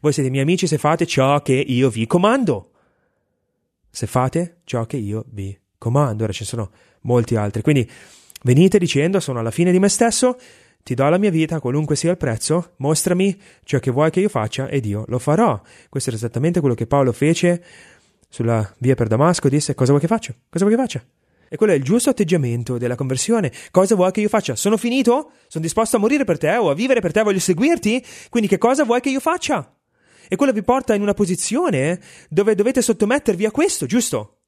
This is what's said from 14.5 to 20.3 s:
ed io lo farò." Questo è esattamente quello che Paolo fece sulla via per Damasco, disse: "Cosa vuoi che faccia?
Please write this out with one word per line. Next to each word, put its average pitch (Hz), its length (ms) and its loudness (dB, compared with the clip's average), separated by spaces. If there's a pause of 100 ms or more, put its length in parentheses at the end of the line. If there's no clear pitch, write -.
ed 131 160 -4
io 104 220 -6
lo 123 100 -4
farò." 147 420 0 (300)
Questo 131 220 -6
è - 20 -8
esattamente 123 460 -2
quello 135 160 0
che 113 100 -4
Paolo 135 280 2
fece 170 500 0 (680)
sulla 113 480 -2
via 131 160 0
per 117 140 0
Damasco, 143 420 2
disse: 143 240 -2
"Cosa 127 180 0
vuoi 143 100 4
che 165 60 -2
faccia? 220 280 -2 (140)